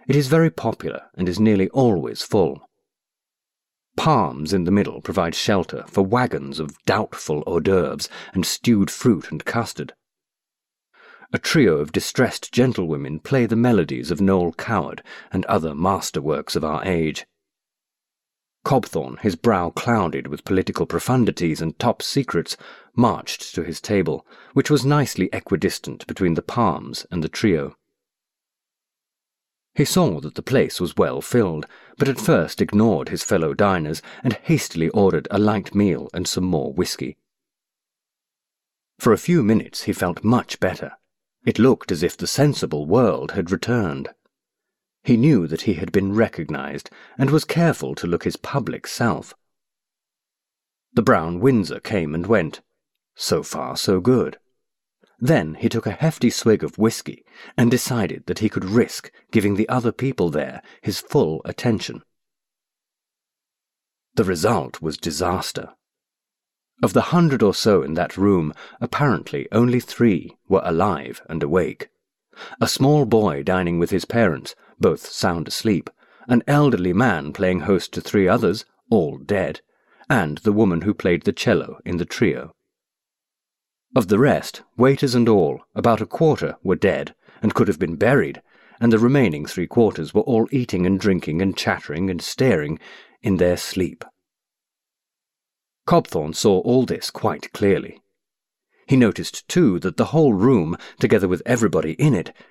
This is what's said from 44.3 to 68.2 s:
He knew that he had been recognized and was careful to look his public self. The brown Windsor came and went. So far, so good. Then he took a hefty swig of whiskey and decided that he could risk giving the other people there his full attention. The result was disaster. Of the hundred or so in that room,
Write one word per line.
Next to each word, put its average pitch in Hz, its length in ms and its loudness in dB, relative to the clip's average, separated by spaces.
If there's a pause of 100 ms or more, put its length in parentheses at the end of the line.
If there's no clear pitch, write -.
He 120 120 4
knew 117 300 4
that 80 160 -6
he 101 120 0
had 82 180 -6
been 98 240 0
recognized 76 760 -4 (260)
and 131 140 0
was 151 140 2
careful 156 500 -2
to - 140 -8
look 85 160 -2
his 87 120 -2
public - 520 -8
self. - 460 -4 (1600)
The - 80 0
brown 87 360 2
Windsor 101 400 2
came 80 380 -4
and 87 100 -4
went. 92 360 0 (520)
So - 300 -4
far, - 320 -10
so 95 240 0
good. 98 380 0 (800)
Then 110 340 0
he - 140 -2
took - 180 -2
a 107 60 -2
hefty 147 360 0
swig 107 360 2
of 73 120 -8
whiskey - 480 -2 (320)
and 117 140 4
decided 117 560 -2
that - 140 -6
he 110 80 0
could 95 160 -4
risk - 480 -2 (180)
giving 101 240 2
the 208 140 0
other 120 240 -2
people 127 380 -2
there 71 300 -6 (220)
his - 160 -6
full 82 460 -2
attention. - 580 -6 (2250)
The 110 80 2
result 90 580 -2
was 78 160 -6
disaster. 87 760 -6 (1080)
Of - 100 0
the - 200 2
hundred 151 300 4
or 98 120 4
so 98 280 4
in 73 120 -6
that 85 240 -4
room, 92 340 2 (280)